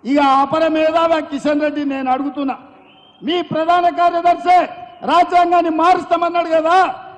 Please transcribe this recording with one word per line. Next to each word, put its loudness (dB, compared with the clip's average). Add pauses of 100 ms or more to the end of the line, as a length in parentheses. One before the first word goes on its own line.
ఇక 0
అపర 2
మేధావి 0
కిషన్ -4
రెడ్డి -2
నేను -4
అడుగుతున్నా, -4 (640)
మీ -4
ప్రధాన 0
కార్యదర్శి 0 (160)
రాజ్యాంగాన్ని 2
మారుస్తామన్నాడు 0
కదా 2 (240)